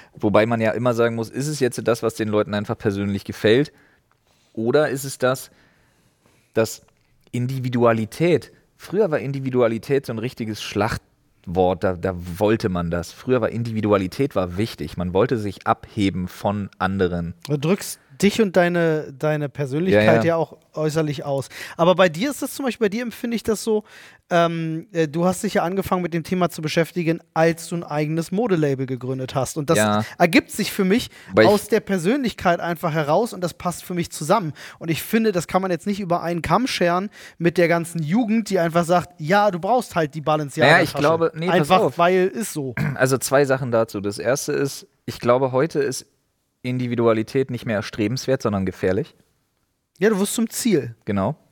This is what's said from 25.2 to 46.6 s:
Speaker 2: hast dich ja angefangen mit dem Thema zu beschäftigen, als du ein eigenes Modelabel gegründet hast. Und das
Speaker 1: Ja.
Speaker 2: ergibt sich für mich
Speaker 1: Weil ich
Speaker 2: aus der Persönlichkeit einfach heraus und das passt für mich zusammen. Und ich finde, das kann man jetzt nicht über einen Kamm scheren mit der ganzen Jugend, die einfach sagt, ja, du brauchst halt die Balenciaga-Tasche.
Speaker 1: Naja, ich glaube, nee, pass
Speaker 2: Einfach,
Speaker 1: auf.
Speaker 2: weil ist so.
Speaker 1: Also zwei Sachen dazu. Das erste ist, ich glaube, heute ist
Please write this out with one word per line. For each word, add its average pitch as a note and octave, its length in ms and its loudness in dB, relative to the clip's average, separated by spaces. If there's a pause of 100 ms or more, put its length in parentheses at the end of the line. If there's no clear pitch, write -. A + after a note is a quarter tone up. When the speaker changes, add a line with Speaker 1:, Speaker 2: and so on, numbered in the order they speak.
Speaker 2:
hast F#3 180 0
dich G#3 120 -2
ja F#3 80 2
angefangen F3+ 400 -2
mit E3 100 -6
dem E3 100 -4
Thema F3+ 260 0
zu - 120 -12
beschäftigen, E3 580 0 (140)
als E3 340 2
du F3 80 -6
ein E3+ 80 -4
eigenes D#3 480 -4
Modelabel D#3 540 0
gegründet B2+ 500 -6
hast. C3 220 -4
Und C#3+ 140 -2
das A2 80 2
Speaker 1:
Ja. G#2+ 260 2 (140)
Speaker 2:
ergibt F3 320 2
sich - 200 -4
für G3 140 0
mich G3+ 240 2 (240)
Speaker 1:
Weil C#3+ 120 8
ich F#3+ 60 8
Speaker 2:
aus G3+ 180 2
der A3 100 2
Persönlichkeit F#3+ 800 0
einfach E3 340 -4
heraus E3 400 0
und F#3 80 -12
das E3+ 140 -6
passt - 280 -8
für F3+ 120 -8
mich F3 160 -4
zusammen. D#3+ 420 0 (240)
Und E3 140 -8
ich - 100 -4
finde, A3 300 0
das F3 160 -2
kann F#3 160 0
man F#3 80 -2
jetzt E3+ 160 -4
nicht G3+ 120 -2
über F3 220 -2
einen E3+ 220 -4
Kamm G#3+ 240 2
scheren F3+ 420 0 (300)
mit E3+ 180 0
der F3 100 6
ganzen E3+ 360 -2
Jugend, G#3+ 480 0
die F#3 80 2
einfach E3 260 2
sagt, E3 340 0
ja, G3+ 300 2
du F3 100 -2
brauchst A3 360 -2
halt D#3+ 180 0
die D#3+ 80 -10
Balenciaga-Tasche. D3 500 2
Speaker 1:
Naja, F3 120 8
ich D3 100 -2
glaube, D#3+ 420 2
nee, D#3+ 120 -6
pass F3 80 2
Speaker 2:
Einfach, F3+ 260 4
Speaker 1:
auf. D3 160 0
Speaker 2:
weil F#3 300 4
ist A3 260 -6
so. C3 220 -6 (200)
Speaker 1:
Also C3 220 2
zwei C3+ 260 4
Sachen C3 280 0
dazu. A2+ 300 0
Das G2+ 180 -4
erste C#3 340 -2
ist, C#3 340 -4 (180)
ich - 140 -8
glaube, B2+ 320 2
heute C#3+ 280 0
ist C3 260 -4 (600)